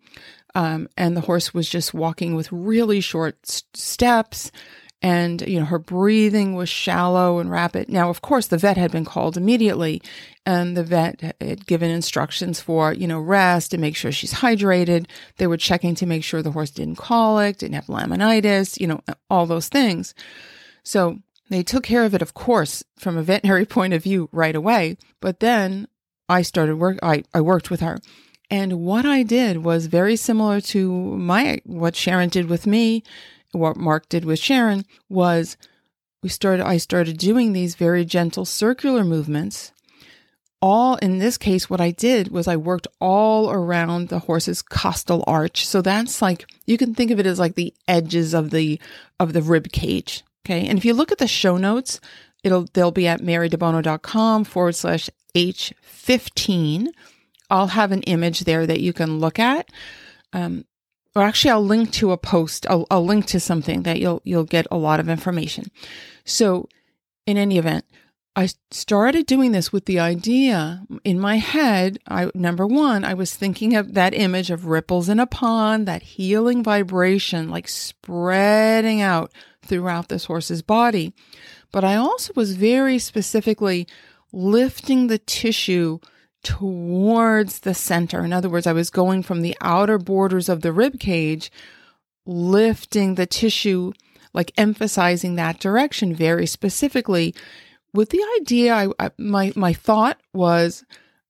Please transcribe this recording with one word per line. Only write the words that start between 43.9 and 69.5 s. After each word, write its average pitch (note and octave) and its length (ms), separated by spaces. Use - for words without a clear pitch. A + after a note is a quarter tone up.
the F3 120
horse's E3+ 420
costal - 640
arch. D#3 400
So F#3+ 140
that's G#3 400
like, F#3 240
you A3+ 120
can A#3 180
think A#3+ 160
of G#3 80
it F#3+ 60
as F#3 140
like F3 160
the F3 180
edges E3 440
of D#3 180
the, D#3 280
of E3 140
the E3 80
rib D#3+ 320
cage. - 500
Okay. F#3 220
And G#3 100
if F#3 80
you A#3 80
look C#4+ 180
at G#4 60
the B3 100
show F3+ 300
notes, G#3 420
it'll, F#3 300
they'll F3 180
be F3 160
at E3+ 140
marydebono E3+ 640
dot D#3 180
com A3 420
forward F3+ 320
slash E3+ 340
H F3 460
fifteen. G3 1120
I'll G3 180
have G3 240
an F#3+ 120
image E3+ 380
there E3 240
that E3 160
you F3 120
can D#3+ 260
look D#3+ 200
at. C4 300
Um, F3 320
or G#3 100
actually, A3 280
I'll G#3+ 120
link A3 300
to G3+ 180
a F3 60
post. - 520
I'll, F3 200
I'll F3+ 160
link G#3 220
to F#3 120
something E3+ 440
that E3+ 160
you'll, E3+ 240
you'll E3+ 220
get E3 260
a F3 60
lot D#3 240
of D#3+ 80
information. E3 560
So F#3 460
in G3+ 120
any G3+ 200
event, D#3+ 280
I F#3 140
started A#3 540
doing C4 260